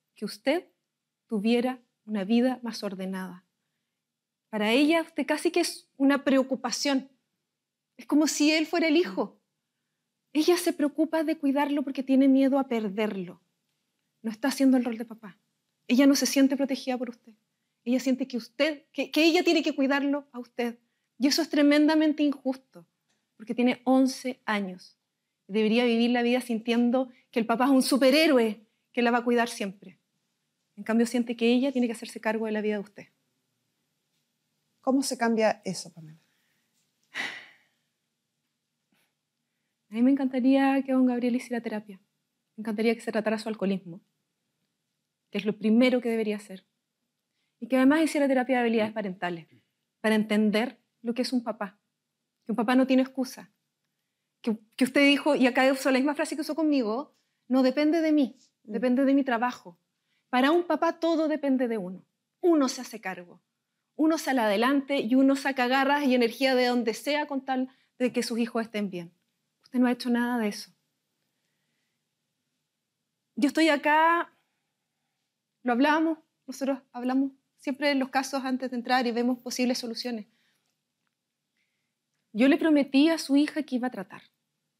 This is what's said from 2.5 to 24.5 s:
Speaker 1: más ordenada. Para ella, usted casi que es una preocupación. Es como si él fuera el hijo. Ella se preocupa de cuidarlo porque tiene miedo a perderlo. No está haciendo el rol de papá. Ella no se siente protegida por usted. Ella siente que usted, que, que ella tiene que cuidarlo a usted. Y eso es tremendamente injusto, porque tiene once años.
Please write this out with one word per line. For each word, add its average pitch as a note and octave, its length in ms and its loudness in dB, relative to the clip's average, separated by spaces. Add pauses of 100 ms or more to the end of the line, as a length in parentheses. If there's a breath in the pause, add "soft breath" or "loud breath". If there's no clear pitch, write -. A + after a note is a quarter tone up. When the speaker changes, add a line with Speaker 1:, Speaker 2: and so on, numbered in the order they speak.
Speaker 1:
más A3+ 220 -10
ordenada. F#3+ 600 -10 (1040)
Para G#3+ 200 -2
ella, D4+ 320 4
usted D4 240 -6
casi D4+ 240 -2
que F4 100 0
es - 360 -6
una C#4 260 2
preocupación. C4+ 880 -2 (840)
Es - 100 -20
como D4+ 220 2
si D4 240 2
él D#4 140 0
fuera E4 220 0
el D4+ 80 2
hijo. A3+ 440 -2 (920)
Ella D#4+ 220 2
se E4+ 160 -2
preocupa D#4 520 -2
de D#4 140 -2
cuidarlo C#4+ 440 0
porque C4+ 200 -8
tiene C4+ 260 4
miedo C4+ 300 4
a C4+ 100 -2
perderlo. G3+ 720 -4 (840)
No A3 80 -6
está C4+ 180 -4
haciendo C4 280 2
el A#3+ 80 0
rol A#3 140 -6
de A#3+ 60 -10
papá. G#3+ 340 -18 (500)
Ella B3+ 180 4
no C#4 80 6
se C4+ 120 0
siente C#4 300 2
protegida C4 420 -4
por B3 120 -8
usted. - 240 -20 (500)
Ella B3 160 0
siente C4 280 -2
que - 80 -8
usted, C#4+ 560 -4
que, - 180 -6
que D#4 140 2
ella E4+ 180 4
tiene E4+ 200 2
que D4+ 120 -2
cuidarlo C#4 580 -2
a B3 60 -14
usted. A#3+ 400 -8 (400)
Y A3+ 80 0
eso D4 160 0
es D4 80 -4
tremendamente D4+ 720 4
injusto, C4 640 -4 (500)
porque A3 180 -10
tiene B3 300 0
once C4 600 0
años. G3 520 -6 (500)